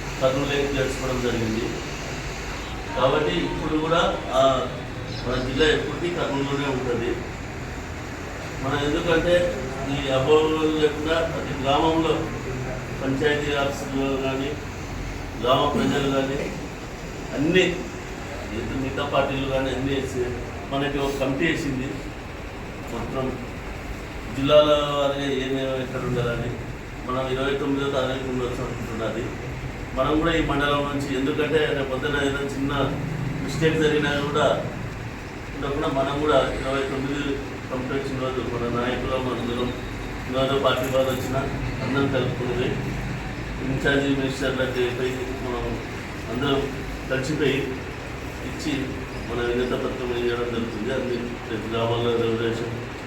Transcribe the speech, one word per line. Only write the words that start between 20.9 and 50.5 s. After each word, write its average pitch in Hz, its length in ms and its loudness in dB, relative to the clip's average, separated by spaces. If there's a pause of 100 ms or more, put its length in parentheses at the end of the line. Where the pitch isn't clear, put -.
ఒక - 160 0
కమిటీ 139 280 0
వేసింది. 131 400 0 (1040)
మొత్తం 127 320 -4 (1120)
జిల్లాల 151 340 8 (280)
వారిగా 139 300 2 (160)
ఏమేమి 135 400 0
ఎక్కడ 131 260 -4
ఉండాలని 123 400 0 (580)
మనం 131 140 0 (120)
ఇరవై 135 280 0
తొమ్మిదో 139 340 2
తారీఖు 131 360 0
ఉండొచ్చు 123 340 -2
అనుకుంటున్నది. 113 580 -2 (760)
మనం 143 220 4
కూడా 165 200 4
ఈ - 100 4
మండలం 143 420 2
నుంచి, 135 180 -2 (100)
ఎందుకంటే 151 400 2 (160)
రేపు 135 160 0
పొద్దున 131 360 0
ఏదైనా 139 260 0
చిన్న 139 180 0 (720)
మిస్టేక్ 156 400 2
జరిగినా 151 280 4 (160)
కూడా 147 180 4 (1120)
ఉండకుండా 143 340 -2 (100)
మనం 143 140 0 (100)
కూడా 139 140 6 (220)
ఇరవై 135 320 0
తొమ్మిది 139 300 -2 (480)
కమిటీ 127 280 -4
వచ్చిన 131 260 -2
రోజు 127 160 0 (140)
మన 117 240 -2
నాయకులు, 123 480 0
మనందరం, 120 440 -2 (540)
వినోద 131 280 0 (120)
పార్టీ 127 300 2
వాళ్ళు 131 180 4
వచ్చినా - 280 0 (440)
అందరం 135 300 2
కలుపుకునేది. 123 540 0 (960)
ఇన్ఛార్జి 139 440 2 (100)
మినిస్టర్లకి 127 640 0 (140)
పోయి 127 140 0 (300)
మనం 123 220 -2 (640)
అందరం 135 300 2 (500)
కలిసిపోయి 135 480 2 (880)
ఇచ్చి 147 240 -4 (560)
మన 120 100 -2 (100)
వినత 123 340 0
పత్రం 123 280 -2 (100)
ఇవ్వడం 120 340 0